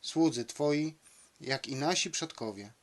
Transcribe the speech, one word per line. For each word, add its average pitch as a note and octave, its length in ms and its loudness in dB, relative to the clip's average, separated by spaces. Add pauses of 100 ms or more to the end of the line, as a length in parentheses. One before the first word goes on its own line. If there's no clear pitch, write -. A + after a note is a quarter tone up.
słudzy D3+ 440 2
twoi, D3 480 2 (480)
jak C3 260 -2
i C3+ 80 -4
nasi E3 360 0
przodkowie. G#2+ 600 -6 (120)